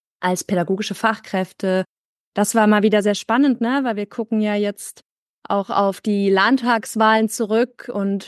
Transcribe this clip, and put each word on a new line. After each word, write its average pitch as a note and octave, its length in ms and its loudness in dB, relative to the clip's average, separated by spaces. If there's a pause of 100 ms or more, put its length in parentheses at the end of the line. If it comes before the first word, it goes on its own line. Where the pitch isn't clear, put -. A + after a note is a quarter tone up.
(180)
als F3+ 260 -2
pädagogische F#3+ 500 -2
Fachkräfte. F#3+ 880 -4 (480)
Das G#3 220 0
war A3 120 4
mal G#3 160 4
wieder G#3 200 4
sehr G3+ 140 0
spannend, B3+ 440 0
ne? B3 220 0
Weil A#3 140 -4
wir G#3 100 -6
gucken A3 340 -4
ja G#3 140 0
jetzt G#3 480 -6 (460)
auch G3+ 220 -2
auf G3 300 0
die G3+ 300 0
Landtagswahlen A3 960 2
zurück A#3 640 -4
und G3 360 -2